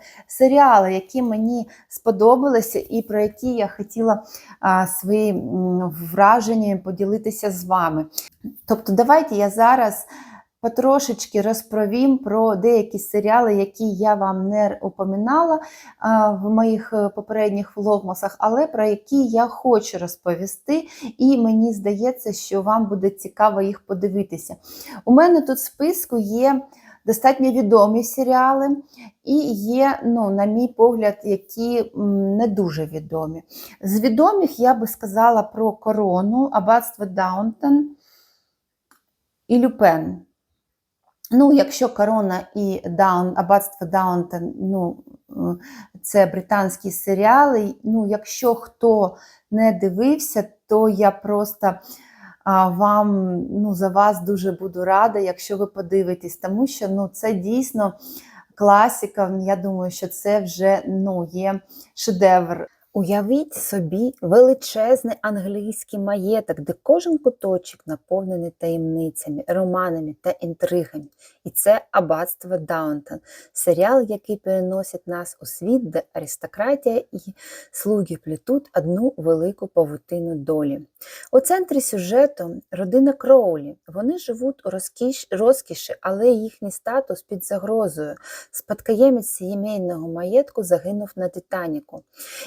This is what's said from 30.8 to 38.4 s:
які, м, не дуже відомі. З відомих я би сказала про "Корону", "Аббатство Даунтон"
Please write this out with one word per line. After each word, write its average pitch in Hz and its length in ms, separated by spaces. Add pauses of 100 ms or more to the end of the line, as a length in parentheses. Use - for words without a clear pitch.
які, 226 720
м, 196 420
не 233 100
дуже 170 380
відомі. 156 580 (380)
З 202 200
відомих 311 580
я 247 140
би 226 140
сказала 220 560
про 214 280
"Корону", 214 800
"Аббатство 214 540
Даунтон" 220 880 (1500)